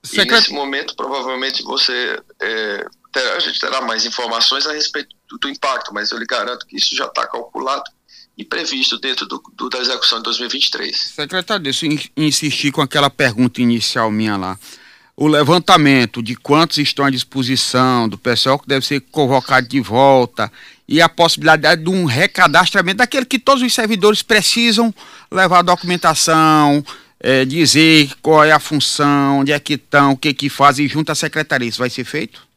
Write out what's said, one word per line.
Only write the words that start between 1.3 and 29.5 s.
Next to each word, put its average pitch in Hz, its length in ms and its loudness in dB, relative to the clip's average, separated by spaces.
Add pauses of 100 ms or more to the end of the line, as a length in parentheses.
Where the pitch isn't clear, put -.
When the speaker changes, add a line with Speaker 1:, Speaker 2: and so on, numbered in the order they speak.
Speaker 1:
você, 123 580 -4 (200)
é, 107 440 -6 (280)
terá, 123 220 -2
a - 40 -6
gente - 180 -4
terá 131 240 -4
mais 113 240 -4
informações 120 640 -4
a 151 60 -6
respeito 151 420 -8 (140)
do, - 80 -18
do 139 120 -8
impacto, 131 440 -6
mas 107 180 -6
eu 117 60 -8
lhe 117 80 -8
garanto 120 420 -6
que - 80 -20
isso - 180 -4
já 127 140 -6
tá 117 180 -4
calculado 131 640 -8 (480)
e - 60 -16
previsto 131 560 -4
dentro 131 260 -6
do, - 160 -12 (120)
do, 123 160 -10
da 127 100 -6
execução 123 380 -4
de 113 80 -10
dois 117 120 -4
mil 123 120 -8
e - 20 -8
vinte 139 160 -2
e - 40 -4
três. - 440 -8
Speaker 2:
Secretário, 180 480 -6
deixa 135 220 -4
eu 147 80 0
in-, - 240 -6
insistir 147 560 -2
com 160 80 -2
aquela 143 280 0
pergunta 123 520 0
inicial 117 500 0
minha 107 240 -2
lá. 92 240 -6 (600)
O 147 80 2
levantamento 147 920 4
de 113 140 -6
quantos 151 420 0
estão 143 260 -2
à 139 60 2
disposição, 127 1000 0
do 101 120 -6
pessoal 131 400 0
que - 80 -16
deve 135 180 -2
ser 143 140 -4
convocado 131 680 0
de 135 140 -2
volta, 120 680 2 (360)
e 156 140 2
a 165 80 4
possibilidade 160 720 2
de 160 80 -4
um 185 160 0
recadastramento 180 960 2
daquele 254 260 0
que 254 140 -4
todos 254 240 2
os 240 100 0
servidores 214 480 2
precisam 226 720 2 (380)
levar 185 260 4
a 175 60 6
documentação, 160 1200 2 (340)
é, 131 260 2
dizer 151 760 4
qual 156 220 6
é 156 80 6
a 151 80 4
função, 143 800 0
onde 139 120 0